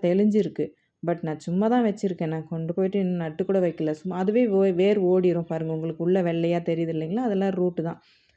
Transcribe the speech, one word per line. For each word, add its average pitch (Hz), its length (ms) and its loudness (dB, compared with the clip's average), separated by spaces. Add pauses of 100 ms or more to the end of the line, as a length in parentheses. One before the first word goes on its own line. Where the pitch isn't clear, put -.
தெளிஞ்சிருக்கு. 190 680 2 (360)
But 170 200 -2
நான் 151 180 -4
சும்மா 185 280 0
தான் 247 160 2
வச்சிருக்கேன். 190 440 -2
நான் 156 200 -6
கொண்டு 165 260 -4
போயிட்டு 190 240 0
இன்னும் 180 240 -2
நட்டு 160 220 -4
கூட 196 160 0
வைக்கல. 165 300 0
சும்மா 175 280 -6
அதுவே 208 300 2
வே-, 196 260 2
வேர் 196 260 4
ஓடிரும் 180 480 2
பாருங்க. 160 240 -4
உங்களுக்கு 160 320 -4
உள்ள 185 180 2
வெள்ளையா 170 380 0
தெரியுது 165 320 -2
இல்லைங்களா? 160 320 -4
அதெல்லாம் 196 260 0
ரூட்டு 180 320 -2
தான். 165 160 -6 (380)